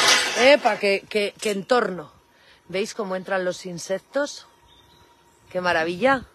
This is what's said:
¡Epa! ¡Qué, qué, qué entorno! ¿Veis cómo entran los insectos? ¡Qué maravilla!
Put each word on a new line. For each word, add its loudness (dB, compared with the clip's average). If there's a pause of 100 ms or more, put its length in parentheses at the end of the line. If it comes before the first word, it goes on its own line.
(400)
¡Epa! 6
¡Qué, 0
qué, -2
qué -2
entorno! 0 (560)
¿Veis -6
cómo -6
entran -4
los -4
insectos? -6 (1040)
¡Qué -4
maravilla! 0